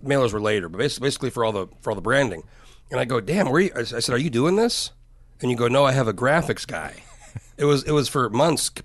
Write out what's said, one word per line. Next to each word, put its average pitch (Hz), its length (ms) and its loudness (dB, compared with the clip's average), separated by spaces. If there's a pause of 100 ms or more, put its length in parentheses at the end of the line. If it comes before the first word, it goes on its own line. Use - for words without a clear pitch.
mailers 135 300 2
were 104 80 -2
later, 104 260 0
but 85 120 -12
bas-, 135 200 -2
basically 131 300 -2
for 117 160 -2
all 110 60 0
the, 98 160 -4 (140)
for 120 100 -4
all 107 40 -2
the 95 60 -10
branding. 110 420 0 (480)
And 123 80 -2
I 131 60 0
go, 120 160 -2
"Damn, 151 280 0
where 147 120 2
you," 196 140 2
I 120 60 -4
s-, 117 120 -6
I 117 60 -4
said, 123 160 -2
"Are 120 40 2
you 160 120 -2
doing 139 240 2
this?" 226 360 0 (500)
And 123 100 -2
you 123 40 0
go, 120 120 0
"No, 135 180 4
I 131 80 4
have 131 140 2
a 107 60 0
graphics 131 540 0
guy." 76 400 -10
<laughs> - 60 -20 (440)
It 147 80 0
was, 143 180 4
it 156 80 -4
was 147 180 2
for 123 200 0
months 135 420 2 (140)